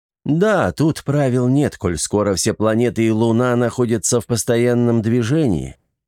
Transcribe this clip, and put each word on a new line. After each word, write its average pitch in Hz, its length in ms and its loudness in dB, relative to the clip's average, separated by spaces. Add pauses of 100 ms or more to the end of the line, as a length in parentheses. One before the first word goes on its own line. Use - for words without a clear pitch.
(260)
«Да, 165 460 2
тут 151 320 -2
правил 131 440 0
нет, 131 300 0
коль 90 200 -2
скоро 101 380 0
все 101 180 -2
планеты 113 520 0
и 110 60 2
Луна 117 440 2
находятся 120 640 0
в - 40 -8
постоянном 120 760 0
движении». 113 760 0 (320)